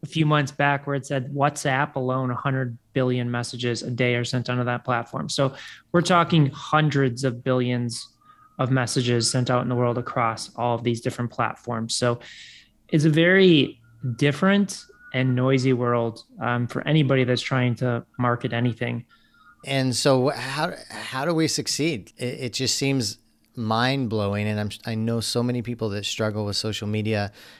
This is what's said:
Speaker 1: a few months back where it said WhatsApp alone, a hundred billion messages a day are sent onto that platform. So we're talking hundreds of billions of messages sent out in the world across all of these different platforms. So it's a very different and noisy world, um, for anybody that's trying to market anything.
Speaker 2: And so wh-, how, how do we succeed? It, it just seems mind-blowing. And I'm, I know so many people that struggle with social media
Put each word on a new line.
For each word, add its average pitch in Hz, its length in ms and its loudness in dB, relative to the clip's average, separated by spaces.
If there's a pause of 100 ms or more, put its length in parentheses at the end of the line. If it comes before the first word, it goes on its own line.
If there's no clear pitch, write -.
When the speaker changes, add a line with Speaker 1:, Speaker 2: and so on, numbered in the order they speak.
Speaker 1:
a 151 40 -12
few 160 180 0
months 147 260 2
back 143 360 0
where 143 100 -2
it 131 80 -6
said 135 300 -4
WhatsApp 143 600 0
alone, 127 340 -2
a 120 40 -2
hundred 131 440 -2 (160)
billion 123 360 0
messages 120 520 -4
a 127 80 -8
day 123 240 0
are 120 100 0
sent 123 240 -4
onto 123 160 -2
that 120 180 -4
platform. 123 460 -4
So 139 260 0 (380)
we're 175 80 6
talking 170 460 4
hundreds 139 760 0
of 123 220 -2
billions 123 640 -2 (500)
of 131 120 0
messages 120 600 2
sent 127 200 0
out 123 120 2
in - 60 -4
the 127 60 -2
world 120 240 0
across 117 580 -4
all 120 180 0
of 117 100 -6
these 117 180 0
different 120 280 -4
platforms. 113 640 -6
So 120 260 0 (680)
it's 151 160 2
a 165 60 6
very 175 720 6 (340)
different 190 640 2 (320)
and 127 240 2
noisy 131 360 4
world, 120 520 0 (160)
um, 120 260 0
for - 220 -6
anybody 139 340 4
that's 123 180 2
trying 123 360 0
to 120 280 -2 (140)
market 120 340 0
anything. 120 520 -2 (600)
Speaker 2:
And 131 300 0
so 131 360 4
wh-, 139 60 -6
how, 135 380 -4 (160)
how - 340 -8
do 170 80 0
we 160 140 2
succeed? 139 680 -2
It, 123 240 -6
it 127 120 -6
just 131 240 -2
seems 135 420 0 (360)
mind-blowing. 110 960 0
And 107 100 -2
I'm, 104 120 -4 (140)
I 113 120 -4
know 113 240 0
so 120 200 -2
many 123 220 -2
people 113 280 -6
that 101 140 -6
struggle 107 400 -2
with 101 120 -4
social 107 320 -4
media 107 420 -2 (300)